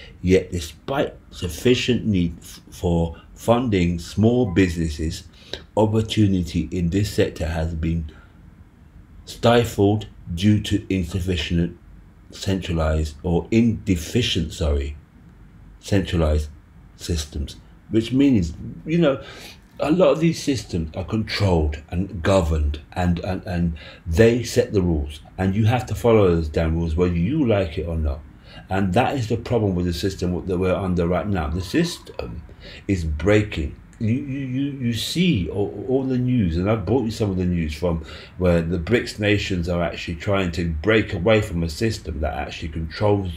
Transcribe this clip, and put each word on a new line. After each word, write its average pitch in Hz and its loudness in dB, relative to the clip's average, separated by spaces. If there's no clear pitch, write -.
Yet, 90 4
despite - -4
sufficient 123 0
need 87 0
f-, - -20
for 85 0
funding 101 2
small 120 2
businesses, 82 0
opportunity 104 2
in 87 -2
this 101 0
sector 92 -2
has 82 -2
been 82 -2
stifled 110 2
due 104 4
to 104 -2
insufficient 87 -2
centralized 80 -2
or 85 0
indeficient, 113 0
sorry, 73 -2
centralized 80 0
systems, - -6
which 113 0
means, 127 4
you 160 0
know, 147 2
a 143 0
lot 170 6
of 156 2
these 165 2
systems 92 -4
are - -6
controlled 92 0
and 90 -4
governed, 78 2
and, 90 0
and, 92 -4
and 85 -2
they 113 6
set - 0
the 101 2
rules, 78 -2
and 95 0
you 110 2
have 120 2
to 110 -6
follow 104 6
those 80 0
damn 80 0
rules 85 0
whether 90 2
you 120 0
like 101 0
it - -4
or 85 -4
not. 73 -2
And 95 0
that 127 2
is 113 -4
the 120 0
problem 107 0
with 90 0
the 90 0
system 90 -4
that 90 -2
we're 92 0
under 90 0
right 87 0
now. 85 -2
The 85 -4
system - -6
is 90 0
breaking. 85 0
You, 110 0
you, 139 -4
you, 135 -4
you 127 -2
see 147 0
all, 98 -4
all 131 0
the 131 0
news, 123 2
and 92 2
I've 110 0
brought 113 2
you 113 -2
some 107 -2
of 92 -2
the 92 0
news 85 0
from 85 -2
where 87 4
the 85 -2
brics 95 -2
nations 98 0
are 87 0
actually - -6
trying 95 0
to 85 -2
break 98 2
away 107 2
from 87 -2
a 82 -2
system 80 -4
that 78 -4
actually - -8
controls 90 -2